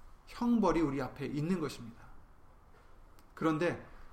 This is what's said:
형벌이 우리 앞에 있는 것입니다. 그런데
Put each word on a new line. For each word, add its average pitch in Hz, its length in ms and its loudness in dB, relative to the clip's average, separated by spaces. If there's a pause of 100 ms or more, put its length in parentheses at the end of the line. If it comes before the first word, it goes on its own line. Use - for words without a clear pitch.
(260)
형벌이 202 540 4
우리 139 200 2
앞에 131 260 -6
있는 160 340 0
것입니다. 123 420 -8 (1300)
그런데 156 500 2 (280)